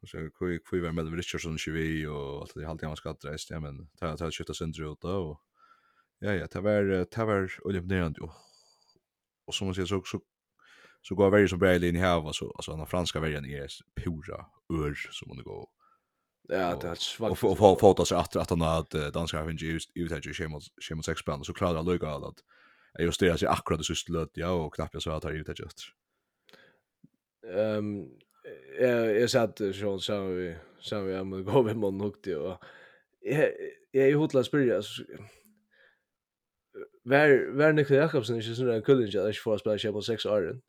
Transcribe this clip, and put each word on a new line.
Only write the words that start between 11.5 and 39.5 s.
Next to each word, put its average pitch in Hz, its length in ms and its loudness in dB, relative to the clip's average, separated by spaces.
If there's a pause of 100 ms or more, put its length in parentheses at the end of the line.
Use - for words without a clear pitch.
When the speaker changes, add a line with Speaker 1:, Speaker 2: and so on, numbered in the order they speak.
Speaker 1:
bra 92 140 6
i 90 60 6
linje 87 220 2
här, 87 260 2
alltså, - 240 -8
alltså, - 240 -10
den 78 120 -8
franska 85 320 -2
Vergen 76 260 -4
är 69 220 -10 (280)
pura - 500 -8 (280)
ör, 76 200 -2 (180)
som - 180 -14
hon - 140 -14
går. - 260 -14 (800)
Speaker 2:
Ja, 87 260 0
Speaker 1:
Och, 71 60 -8
Speaker 2:
det 87 80 -6
är 85 60 -6
svagt. - 480 -4
Speaker 1:
och, 98 80 4
och, 98 200 10
och 90 80 6
fått 95 200 8
oss 85 120 2
att, 87 240 -2
att 82 140 0
han 85 120 2
har, 80 180 2
att, - 140 -8
eh, 76 140 -2
danskar 80 360 -4
har 80 80 -4
inte 80 140 -8
just, 80 300 -6
just 82 180 -4
här, 76 140 -6
ju 76 60 -10
schema, 76 280 -8 (200)
schema 80 220 -8
sex - 220 -6
band, 71 200 -6
så 90 80 -8
klarar 90 220 0
han 80 100 -2
lika 85 240 0
att, 71 140 -8
att - 200 -16 (560)
justera 85 380 2
sig 87 100 0
akkurat 82 340 0
i - 20 -8
sista - 300 -6
löt, 80 200 -4
ja, 85 180 -4
och 80 240 -4
knappt 80 180 -6
jag 76 100 -8
sa 80 120 -4
att 76 80 -6
han 78 100 -4
är 78 40 -6
ute 78 140 -10
efter. - 320 -14 (1700)
Speaker 2:
Ehm, 104 520 -2 (720)
jag, 117 420 4
jag 117 80 4
satt, 113 320 2
eh, 98 100 0
så 98 280 -4
sa 101 260 -4
vi, 90 300 -4 (240)
sa 107 220 -6
vi, 95 120 -4
ja, 95 100 -4
men 95 220 -8
gå 120 180 4
med 110 140 0
munnen 98 240 -2
högt, 101 260 -6
ja. 87 320 -4 (600)
Jag, 127 320 2 (400)
jag 135 140 4
är - 40 8
ju 147 60 4
hotad 147 240 2
att 117 60 2
spyrja, 131 300 2
alltså, - 280 -6 (2000)
var, 123 480 6
var 147 220 6
Niklas 143 240 6
Jakobsen 139 380 2
inte 113 200 -4
sån 127 100 -2
där 113 160 2
kullen, 127 260 6
att 98 60 -6
jag 104 240 0
får 107 200 0